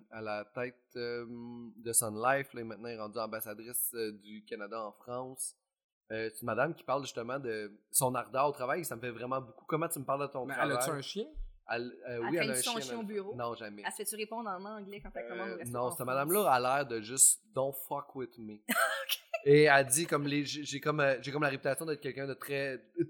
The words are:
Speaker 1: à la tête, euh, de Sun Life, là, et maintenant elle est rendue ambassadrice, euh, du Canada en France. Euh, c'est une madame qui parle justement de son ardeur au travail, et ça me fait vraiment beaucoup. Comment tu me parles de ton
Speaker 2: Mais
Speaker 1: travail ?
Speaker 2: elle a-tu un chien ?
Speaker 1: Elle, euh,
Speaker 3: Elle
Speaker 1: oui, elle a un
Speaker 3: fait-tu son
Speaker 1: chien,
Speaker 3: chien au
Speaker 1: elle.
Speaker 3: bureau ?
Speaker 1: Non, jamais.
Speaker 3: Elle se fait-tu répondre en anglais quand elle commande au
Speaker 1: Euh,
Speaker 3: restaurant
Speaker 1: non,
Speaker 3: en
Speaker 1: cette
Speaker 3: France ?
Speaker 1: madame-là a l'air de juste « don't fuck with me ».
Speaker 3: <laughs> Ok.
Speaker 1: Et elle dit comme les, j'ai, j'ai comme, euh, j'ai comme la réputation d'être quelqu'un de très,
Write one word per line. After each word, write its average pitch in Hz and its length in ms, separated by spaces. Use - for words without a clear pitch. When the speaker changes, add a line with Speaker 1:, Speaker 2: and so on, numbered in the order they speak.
Speaker 1:
à 113 120
la 104 240
tête, 123 220
euh, 120 300
de 113 160
Sun 110 240
Life, 131 380
là, 120 80
et - 20
maintenant 113 240
elle 117 80
est 110 60
rendue 107 180
ambassadrice, 110 760
euh, 110 200
du 104 320
Canada 110 360
en 104 120
France. 131 640
Euh, 110 220
c'est - 80
une 120 40
madame 123 280
qui - 120
parle 135 180
justement 123 340
de 107 400
son 127 240
ardeur 127 320
au 139 60
travail, 139 280
et - 40
ça 123 100
me 113 60
fait 123 100
vraiment 123 300
beaucoup. - 240
Comment 160 240
tu 151 100
me 127 60
parles 139 220
de - 40
ton 127 140
Speaker 2:
Mais 139 100
Speaker 1:
travail ? 147 220
Speaker 2:
elle 123 40
a-tu 135 100
un 143 100
chien ? 214 260
Speaker 1:
Elle, 120 120
euh, 123 100
Speaker 3:
Elle 120 140
Speaker 1:
oui, 135 160
elle - 120
a 131 40
un - 20
Speaker 3:
fait-tu 127 140
son - 80
Speaker 1:
chien, 220 40
Speaker 3:
chien 127 160
au 226 40
Speaker 1:
elle. 208 60
Speaker 3:
bureau ? 196 280
Speaker 1:
Non, 117 180
jamais. 104 320
Speaker 3:
Elle 190 60
se - 60
fait-tu 214 180
répondre 220 340
en 185 140
anglais 208 380
quand - 120
elle - 140
commande 120 220
au - 20
Speaker 1:
Euh, 113 60
Speaker 3:
restaurant 123 260
Speaker 1:
non, 127 40
Speaker 3:
en 123 40
Speaker 1:
cette - 60
Speaker 3:
France ? 123 100
Speaker 1:
madame-là 151 440
a 127 80
l'air 131 280
de 113 140
juste « 123 420
don't 135 200
fuck 143 260
with 123 220
me ». 107 300
Speaker 3:
<laughs> - 20
Ok. 622 480
Speaker 1:
Et 147 180
elle 139 240
dit 165 180
comme 143 220
les, 143 180
j'ai, 139 180
j'ai 139 160
comme, 151 220
euh, 135 200
j'ai 135 100
comme 147 120
la 143 60
réputation 135 360
d'être 151 160
quelqu'un 135 260
de 135 60
très, 139 480